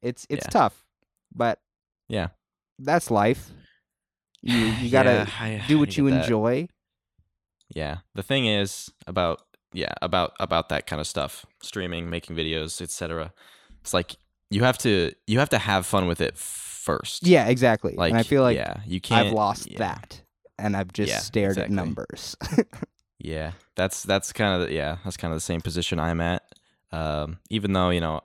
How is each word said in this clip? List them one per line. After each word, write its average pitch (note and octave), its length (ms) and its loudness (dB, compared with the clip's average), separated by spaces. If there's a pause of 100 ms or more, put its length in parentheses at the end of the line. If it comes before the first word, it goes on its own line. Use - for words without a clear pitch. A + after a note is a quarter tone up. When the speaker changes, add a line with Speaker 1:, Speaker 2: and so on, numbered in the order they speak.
Speaker 1:
it's, B2 280 -6
it's - 160 -4
Speaker 2:
Yeah. - 40 -10
Speaker 1:
tough, - 360 2 (500)
but A#2 240 0 (480)
Speaker 2:
Yeah. F#2+ 220 -2 (500)
Speaker 1:
that's C#3+ 320 0
life. A2 400 2 (880)
You, A#2+ 160 2
Speaker 2:
<sighs> A2+ 240 0
Speaker 1:
you A#2+ 80 -2
gotta B2 380 4
Speaker 2:
Yeah, - 20 -8 (100)
I, A2 280 -6
Speaker 1:
do D3+ 100 6
Speaker 2:
I - 40 6
Speaker 1:
what D3 80 2
Speaker 2:
get - 80 -4
Speaker 1:
you C#3 120 4
Speaker 2:
that. C3 140 4
Speaker 1:
enjoy. A#2+ 440 2 (1000)
Speaker 2:
Yeah. D#2 280 -6 (180)
The G2 80 -8
thing C3+ 240 0
is G2+ 440 -2 (140)
about, F2+ 380 0 (280)
yeah, D2+ 300 -4
about, F2+ 380 0
about E2 300 0
that - 180 -4
kind D2+ 120 -4
of D2+ 60 -4
stuff, - 400 -6 (160)
streaming, E2+ 480 -8
making E2+ 260 -8
videos, D#2+ 460 -4
et E2+ 80 -10
cetera. E2 420 -8 (500)
It's - 120 -12
like, F2+ 220 0 (340)
you G#2 140 2
have B2+ 160 4
to, G2 320 2 (160)
you G#2+ 100 2
have C#3+ 120 4
to B2 100 2
have G2 260 2
fun F#2+ 220 2
with E2+ 140 0
it D2 160 -2
first. - 880 -6
Speaker 1:
Yeah, D3+ 200 8
exactly. A#2+ 480 4
Speaker 2:
Like, F2 160 2
Speaker 1:
And A#2 80 4
I A2+ 40 2
feel C3+ 180 4
like B2 160 4
Speaker 2:
yeah, G1+ 200 -6 (100)
you F2+ 100 -4
Speaker 1:
I've F#2 60 -6
Speaker 2:
can't, A2 320 2
Speaker 1:
lost G#2 340 0
Speaker 2:
yeah. - 80 -12
Speaker 1:
that, - 460 -6 (340)
and G#2 180 -2
I've F#2+ 160 -4
just G#2 200 -2
Speaker 2:
Yeah, G#1+ 80 0
Speaker 1:
stared G2+ 320 0
Speaker 2:
exactly. G2 260 -2
Speaker 1:
at F2+ 80 -2
numbers. - 560 -8
<laughs> - 40 -8 (800)
Speaker 2:
Yeah, D#2 280 -6 (240)
that's, F#2 260 0
that's G2 320 -2
kinda F#2+ 320 2
the, - 80 -4
yeah, D#2 300 -2
that's F#2 120 -8
kinda E2 200 -4
the D#2+ 60 -2
same E2+ 200 -4
position E2+ 380 -2
I'm E2 200 0
at. E2+ 220 0 (500)
Um, D#2 460 -4 (140)
even G#2 220 0
though, F2+ 180 4
you F2 100 2
know D#2 240 -2